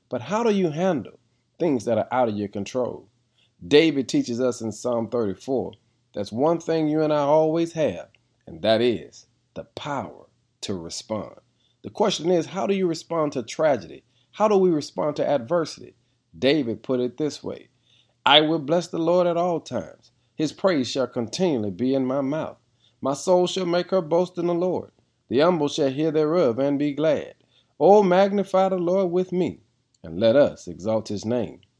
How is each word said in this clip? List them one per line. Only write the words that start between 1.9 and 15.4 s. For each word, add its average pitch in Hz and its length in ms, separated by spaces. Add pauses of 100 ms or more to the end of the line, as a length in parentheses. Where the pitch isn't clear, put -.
are - 120
out 123 200
of 104 60
your 101 120
control? 107 640 (560)
David 143 440
teaches 127 320
us 123 180
in 110 120
Psalm 117 360
thirty-four, 110 640 (400)
"That's 101 180
one 151 300
thing 160 260
you 151 140
and 156 100
I 151 100
always 156 520
have, 127 360 (380)
and 80 140
that 110 220
is - 440 (280)
the - 100
power 127 640 (360)
to 104 120
respond." 82 600 (460)
The - 60
question 170 420
is, 170 140
how 180 220
do 202 80
you 190 120
respond 156 460
to 135 100
tragedy? 117 600 (280)
How 214 160
do 208 100
we 185 100
respond 151 480
to 147 100
adversity? 147 680 (440)